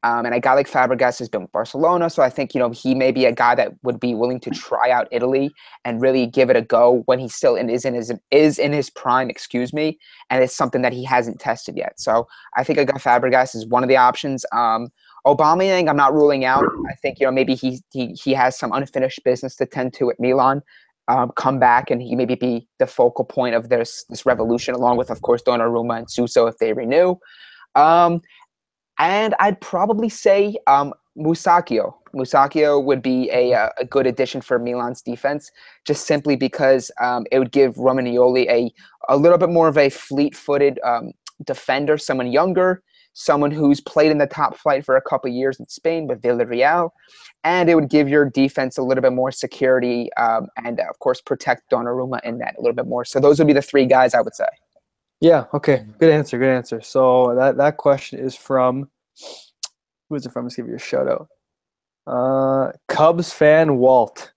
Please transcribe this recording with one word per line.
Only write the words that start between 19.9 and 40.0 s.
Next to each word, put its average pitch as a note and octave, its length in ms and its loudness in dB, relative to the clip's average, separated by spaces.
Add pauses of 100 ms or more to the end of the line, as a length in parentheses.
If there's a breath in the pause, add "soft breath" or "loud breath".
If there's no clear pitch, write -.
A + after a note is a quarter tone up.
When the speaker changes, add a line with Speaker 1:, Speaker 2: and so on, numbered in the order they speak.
Speaker 1:
to B2 160 -2
at - 80 -8
Milan. C3 420 0 (460 soft breath)
Um, B2 280 -2
come C3+ 220 -2
back B2 320 4
and B2 100 -2
he A#2+ 160 -6
maybe B2 200 -2
be B2 320 -4 (100)
the C3 80 2
focal A#2+ 400 0
point B2 300 -4
of A#2 140 -4
this, A#2 400 -4
this - 140 -14
revolution, A#2+ 520 -2
along B2 220 0
with, A#2+ 120 -4
of A2 140 -10
course, A#2+ 180 0
Donnarumma A#2 560 -2
and A#2 140 -12
Suso A#2+ 340 0
if A2 140 -6
they A2+ 140 0
renew. D3 420 0 (580 loud breath)
Um, E3+ 480 4 (760 soft breath)
and G3+ 440 0
I'd G3 180 0
probably G#3 480 -2
say, G3+ 480 0 (120)
um, C#3 260 2 (240)
Musacchio. E3 760 0 (200)
Musacchio C#3+ 640 2
would C3 200 0
be B2+ 300 0
a, B2 220 2
uh, A2 240 0
a B2+ 60 -4
good C3 240 0
addition B2+ 320 -2
for B2 180 -4
Milan's A#2+ 440 -6
defense, C#3 500 -6 (340 soft breath)
just - 220 -4
simply D3 300 0
because, C3 540 0 (100)
um, B2 280 -2
it C3 100 2
would B2+ 120 -2
give C3+ 240 4
Romagnoli B2+ 720 2
a, A#2+ 220 2 (380 soft breath)
a C#3 80 4
little E3+ 200 6
bit E3+ 120 2
more E3 180 4
of D3 100 2
a C#3 120 4
fleet-footed, C#3+ 960 -2